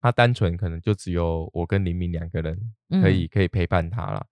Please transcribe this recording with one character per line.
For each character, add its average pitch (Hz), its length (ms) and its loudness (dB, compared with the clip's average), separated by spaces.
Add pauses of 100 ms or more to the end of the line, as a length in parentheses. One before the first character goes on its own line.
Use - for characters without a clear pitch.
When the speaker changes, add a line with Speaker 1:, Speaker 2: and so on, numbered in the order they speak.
Speaker 1:
它 120 100 4
单 120 220 4
纯 87 240 0
可 92 100 -4
能 82 140 -6
就 107 120 2
只 - 180 -6
有 85 420 -2
我 85 120 -2
跟 98 200 0
林 87 100 -2
明 90 160 -2
两 82 180 -4
个 82 120 -4
人 80 160 -4 (320)
可 185 200 4
以， 92 160 2
Speaker 2:
嗯。 80 60 -8
Speaker 1:
可 101 100 2
以 90 60 4
陪 87 200 0
伴 85 200 0
它 104 200 -6
啦。 101 240 -6